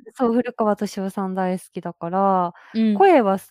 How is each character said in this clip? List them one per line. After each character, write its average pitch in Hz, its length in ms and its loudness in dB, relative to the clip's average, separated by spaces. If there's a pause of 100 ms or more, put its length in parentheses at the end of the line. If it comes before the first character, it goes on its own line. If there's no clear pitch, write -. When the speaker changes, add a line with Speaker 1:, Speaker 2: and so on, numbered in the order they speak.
(160)
Speaker 1:
そ 247 140 -2
う、 226 40 0
古 240 200 -2
川 208 220 0
敏 202 260 -6
夫 190 80 -6
さ 190 180 -6
ん 185 80 -8
大 185 240 -2
好 - 140 -18
き 180 80 -12
だ 175 100 -10
か 170 180 -12
ら、 185 440 0 (200)
Speaker 2:
う 220 200 0
ん。 202 40 0
Speaker 1:
声 359 240 6
は 196 160 0
好 - 140 -18